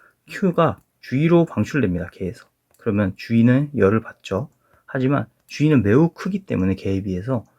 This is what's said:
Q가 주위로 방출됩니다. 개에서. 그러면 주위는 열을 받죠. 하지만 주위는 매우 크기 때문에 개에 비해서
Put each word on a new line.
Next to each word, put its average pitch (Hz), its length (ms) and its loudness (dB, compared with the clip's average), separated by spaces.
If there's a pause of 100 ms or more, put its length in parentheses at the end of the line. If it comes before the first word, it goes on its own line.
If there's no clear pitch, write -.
(260)
Q가 165 520 -2 (220)
주위로 165 460 2
방출됩니다. 98 640 -2
개에서. - 360 -10 (320)
그러면 101 380 -2
주위는 123 600 2
열을 104 240 4
받죠. - 480 -8 (380)
하지만 131 400 -2 (200)
주위는 147 360 2
매우 131 280 4
크기 190 360 -8
때문에 95 280 -2
개에 95 280 -4
비해서 101 420 -6 (140)